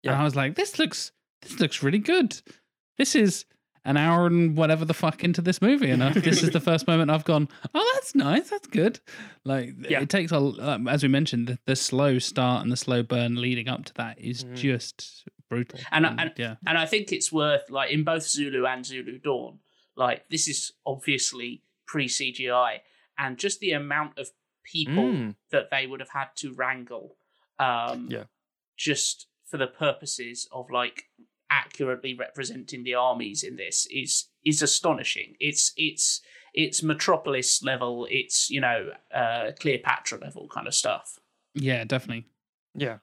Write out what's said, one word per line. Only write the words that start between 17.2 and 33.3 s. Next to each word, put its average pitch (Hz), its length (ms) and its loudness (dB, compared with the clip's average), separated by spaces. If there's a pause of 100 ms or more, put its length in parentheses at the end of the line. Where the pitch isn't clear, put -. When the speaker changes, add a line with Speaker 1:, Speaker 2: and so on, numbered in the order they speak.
Speaker 3:
worth, 147 380 2
like, 135 220 -2
in 151 140 2
both 165 200 0
Zulu 135 400 0
and 127 200 -4
Zulu 127 340 -10
Dawn, 127 400 -4 (380)
like, 123 320 0
this - 180 -2
is - 240 -6 (140)
obviously 127 760 -4 (260)
pre 139 200 -2
C 131 240 -4
G 127 200 -6
I, 123 320 0 (340)
and 131 200 -4
just - 220 -4
the 190 120 0
amount 147 480 -2
of 135 100 -10 (340)
people 160 400 0
Speaker 1:
Mm. 131 320 -2 (140)
Speaker 3:
that 135 220 0
they 135 160 -2
would 131 120 -12
have 131 120 -14
had 135 260 -6
to 135 160 -10
wrangle, 127 640 -6 (420)
um, 123 500 0
Speaker 1:
Yeah. 110 160 -8 (520)
Speaker 3:
just - 500 -4 (180)
for - 120 -10
the 131 100 -2
purposes 127 840 -6
of, 127 180 -12
like, 123 380 -4 (420)
accurately 131 640 -2
representing 123 680 -10
the 123 120 -4
armies 120 480 0